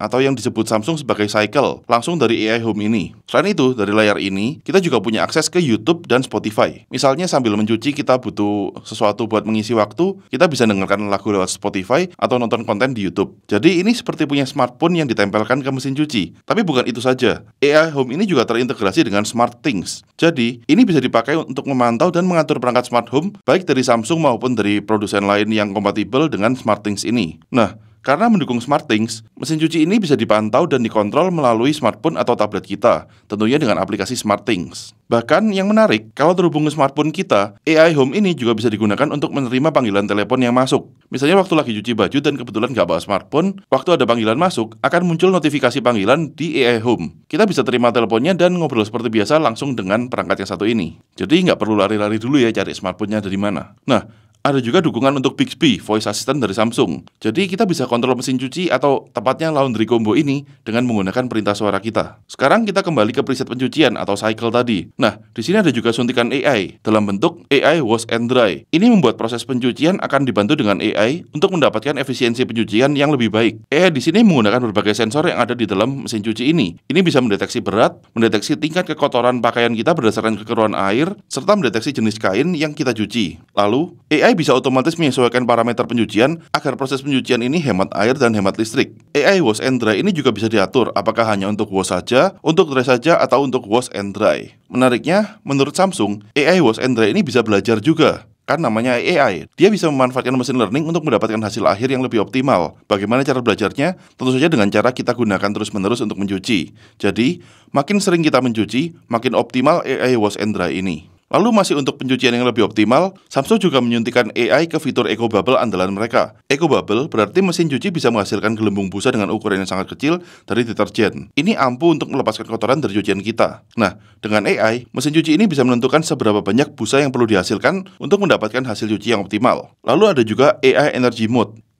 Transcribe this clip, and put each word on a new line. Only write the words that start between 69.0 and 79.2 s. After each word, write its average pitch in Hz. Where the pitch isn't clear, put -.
proses 117
pencucian 131
akan 139
dibantu 113
dengan 104
A 107
I 175
untuk 185
mendapatkan 131
efisiensi 123
pencucian 113
yang 143
lebih 113
baik. 110
A 180
I -
di 139
sini 165
menggunakan 123
berbagai 104
sensor 117
yang 113
ada 110
di 120
dalam 101
mesin 107
cuci 117
ini. 147
Ini 170
bisa 147
mendeteksi 104
berat, 113
mendeteksi 113
tingkat 156
kekotoran 123